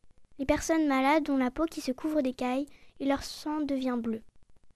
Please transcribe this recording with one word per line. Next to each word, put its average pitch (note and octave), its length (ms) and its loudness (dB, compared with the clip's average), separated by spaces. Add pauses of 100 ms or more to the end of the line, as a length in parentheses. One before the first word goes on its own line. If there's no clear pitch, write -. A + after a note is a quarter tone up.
(380)
Les C4+ 80 -4
personnes D#4 400 2
malades C#4+ 440 4
ont C#4 80 2
la B3+ 120 2
peau D4+ 140 -2
qui E4 160 -4
se C4 140 -4
couvre D#4 280 0
d'écailles B3+ 460 -2 (320)
et C#4 60 -4
leur C#4 180 2
sang D4+ 380 -4
devient C4 360 -2
bleu. A3+ 240 -4 (540)